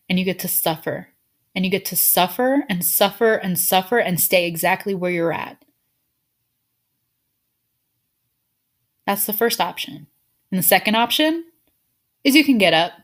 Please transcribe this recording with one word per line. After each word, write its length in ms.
and 100
you 60
get 160
to 80
suffer, 640
and 100
you 60
get 140
to 100
suffer 760
and 160
suffer 520
and 200
suffer 420
and 220
stay 240
exactly 480
where 200
you're 200
at. 320
That's 180
the 80
first 280
option. 480
And 80
the 60
second 320
option 480
is 100
you 100
can 140
get 160
up. 160